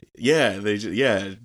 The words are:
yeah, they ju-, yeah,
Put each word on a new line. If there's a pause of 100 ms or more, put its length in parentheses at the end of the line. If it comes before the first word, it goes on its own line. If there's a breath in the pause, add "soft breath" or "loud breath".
(180)
yeah,
they
ju-,
yeah,